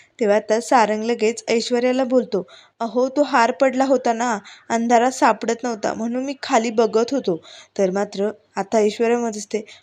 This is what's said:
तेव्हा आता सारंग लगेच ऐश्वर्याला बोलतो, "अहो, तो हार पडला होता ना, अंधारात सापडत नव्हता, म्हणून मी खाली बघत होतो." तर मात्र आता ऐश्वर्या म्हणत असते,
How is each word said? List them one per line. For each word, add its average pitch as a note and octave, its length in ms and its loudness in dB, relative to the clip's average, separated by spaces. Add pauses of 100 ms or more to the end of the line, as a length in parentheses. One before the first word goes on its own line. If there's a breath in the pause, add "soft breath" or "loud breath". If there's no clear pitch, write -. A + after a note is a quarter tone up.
(200 soft breath)
तेव्हा G3+ 160 2
आता A3 240 0
सारंग G#3+ 440 2
लगेच A3+ 440 -2
ऐश्वर्याला B3 560 0
बोलतो, A#3+ 420 0 (340 loud breath)
"अहो, A#3 280 -2
तो C#4 140 2
हार B3+ 280 2
पडला C4 340 0
होता B3+ 280 2
ना, A3+ 260 -2 (300 loud breath)
अंधारात A#3 440 2
सापडत A#3 500 0
नव्हता, A3 320 -4
म्हणून A#3+ 300 -6
मी C#4 180 -8
खाली A#3+ 280 0
बघत A3+ 440 0
होतो." F3+ 300 -2 (340 loud breath)
तर G3 120 2
मात्र G3+ 400 -4 (260)
आता G3 220 -2
ऐश्वर्या A3+ 400 2
म्हणत A3+ 180 -6
असते, G#3+ 280 -8 (180 loud breath)